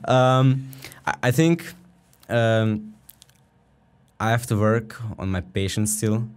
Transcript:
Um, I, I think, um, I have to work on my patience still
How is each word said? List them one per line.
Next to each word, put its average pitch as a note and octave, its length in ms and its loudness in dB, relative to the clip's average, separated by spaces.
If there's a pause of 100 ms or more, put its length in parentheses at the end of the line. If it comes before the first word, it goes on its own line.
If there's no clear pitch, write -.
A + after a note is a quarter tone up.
Um, C3 640 4 (340)
I, - 200 -4
I B2 80 2
think, E3 420 2 (560)
um, A2 640 0 (1300)
I G#2+ 100 -2
have A#2 180 0
to A2+ 80 0
work G#2+ 460 0 (160)
on F#2+ 120 -6
my F#2 120 -2
patience G2+ 560 -4
still A2 400 -2